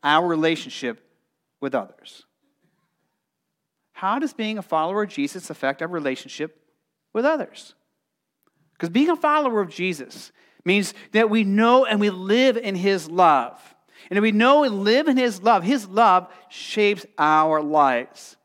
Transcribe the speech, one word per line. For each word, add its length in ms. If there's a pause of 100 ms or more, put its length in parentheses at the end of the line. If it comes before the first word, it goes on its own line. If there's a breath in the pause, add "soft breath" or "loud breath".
our 240
relationship 800 (540)
with 140
others? 500 (1700)
How 260
does 140
being 240
a 60
follower 400
of 80
Jesus 400
affect 320
our 60
relationship 720 (540)
with 140
others? 480 (1040)
'Cause 100
being 220
a 60
follower 440
of 80
Jesus 640 (320 soft breath)
means 300 (180 loud breath)
that 160
we 160
know 400
and 160
we 80
live 480
in 180
his 360
love. 680 (320 loud breath)
And 80
if 60
we 100
know 320
and 180
live 240
in 120
his 240
love, 200
his 240
love 460 (160 loud breath)
shapes 560 (140)
our 420
lives. 840